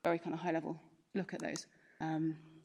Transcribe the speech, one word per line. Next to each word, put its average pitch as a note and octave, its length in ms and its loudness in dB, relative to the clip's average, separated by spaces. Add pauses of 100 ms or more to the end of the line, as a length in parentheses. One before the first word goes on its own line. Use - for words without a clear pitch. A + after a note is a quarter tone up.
very E3+ 140 6
kind E3 140 -2
of E3 80 -2
high E3+ 120 2
level E3 280 0 (340)
look F#3 200 -2
at - 60 -4
those. - 260 -4 (340)
Um, D#3+ 360 2 (280)